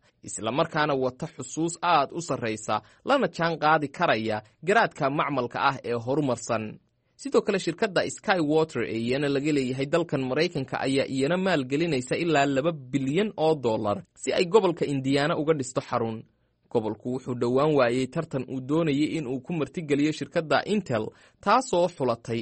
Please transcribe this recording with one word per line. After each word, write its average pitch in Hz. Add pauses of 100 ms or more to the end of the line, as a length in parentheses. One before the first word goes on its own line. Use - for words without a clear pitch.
(220)
isla 107
markaana 151
wata 127
xusuus 156
aad 160
u 170
sarreysa, 117 (220)
lana 247
jaan 170
qaadi 151
karaya 110 (220)
garaadka 190
macmalka 139
ah 139
ee 117
horumarsan. 120 (560)
Sidoo 254
kale, 196
shirkadda 180
Skywater 156
ee 98
iyana 127
laga 143
leeyahay 135
dalkan 156
Maraykanka 131
ayaa 135
iyana 135
maalgelinaysa 151
ilaa 147
laba 143 (100)
bilyan 139
oo 160
dollar 110 (180)
si -
ay 196
gobolka 175
Indiana 139
uga 156
dhisto 135
xarun. 113 (540)
Gobolku 107
wuxuu 127
dhowaan 123
waayey 127
tartan 143
uu 131
doonayay 147
in 156
uu 127
ku -
martigeliyo 147
shirkadda 151
Intel, 139 (380)
taasoo 202
xulatay 120